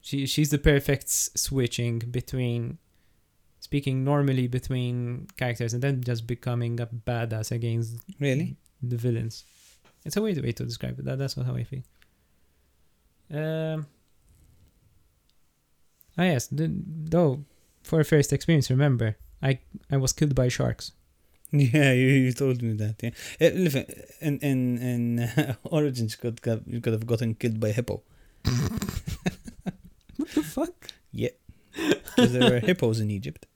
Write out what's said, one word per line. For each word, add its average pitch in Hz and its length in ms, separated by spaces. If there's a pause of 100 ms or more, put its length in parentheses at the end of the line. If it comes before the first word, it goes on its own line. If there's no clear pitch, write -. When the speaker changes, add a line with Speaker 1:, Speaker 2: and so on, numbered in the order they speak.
Speaker 1:
She, 135 260
she's 151 240
the 143 80
perfect 139 480
s-, - 280
switching 120 640
between 120 800 (800)
speaking 135 460
normally 135 420
between 123 800 (100)
characters 120 380
and 120 80
then 139 180
just 120 240
becoming 120 540
a 120 80
badass 113 640
against 117 460 (240)
Speaker 2:
Really? 131 360 (240)
Speaker 1:
the 123 160
villains. 117 460 (640)
It's 156 120
a 208 60
weird 196 180
way 120 120
to 127 120
describe 123 360
it. 139 40
That, 131 140
that's 135 180
not 127 100
how 123 100
I 120 80
feel. 131 180 (1500)
Um, 156 580 (2250)
ah, 170 60
yes. 170 240
The, 156 260
though, 160 720 (380)
for - 160
a 151 60
first 147 280
experience, 143 380
remember, 127 460 (260)
I, 135 160 (320)
I 143 60
was 131 160
killed 143 240
by 127 120
sharks. 120 480
Speaker 2:
<laughs> - 560
Yeah, 139 400
you, 127 160
you 131 240
told 127 300
me 113 120
that. 104 280
Yeah. 113 80 (300)
Eh, 165 140
listen, 160 320 (340)
in, 143 200
in, 127 380
in, 120 400
<laughs> - 20
uh, 123 340 (100)
Origins, 131 480
you - 60
could 120 260
have, 113 220
you 117 140
could 117 120
have 110 140
gotten 117 280
killed 113 240
by 110 100
a 110 40
hippo. 120 300 (420)
<laughs> - 80 (1700)
Speaker 1:
What 294 160
the 302 80
fuck? 320 460 (240)
Speaker 2:
Yeah. 117 160 (880)
'Cause 240 160
there 247 180
were 120 100
hippos 113 400
in 107 100
Egypt. 104 460